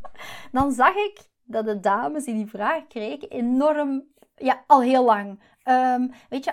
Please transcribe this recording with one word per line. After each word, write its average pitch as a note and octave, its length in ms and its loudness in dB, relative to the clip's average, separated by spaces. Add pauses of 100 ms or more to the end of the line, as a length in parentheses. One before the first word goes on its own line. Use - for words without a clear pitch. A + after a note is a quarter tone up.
<laughs> - 500 -16
dan C4+ 200 2
zag D#4+ 220 4
ik G#4 400 -6 (120)
dat A3 180 -4
de G#3+ 160 -4
dames B3 440 0
die A#3 100 -6
die G#3+ 120 -4
vraag C#4 400 -4
kregen B3 420 -10
enorm, C#4 760 0 (320)
ja, B3+ 320 -2
al C4+ 160 8
heel B3+ 220 4
lang. G3+ 340 0 (280)
Ehm, B3+ 420 2 (200)
weet C#4 160 -6
je, E4 80 -4